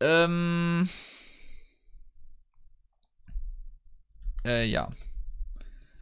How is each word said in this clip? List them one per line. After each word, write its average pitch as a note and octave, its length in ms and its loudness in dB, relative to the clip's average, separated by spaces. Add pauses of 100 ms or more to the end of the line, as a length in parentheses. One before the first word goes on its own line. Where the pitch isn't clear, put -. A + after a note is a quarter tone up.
ähm, E3+ 840 6 (3500)
äh, A#2+ 200 4
ja. - 260 2 (1120)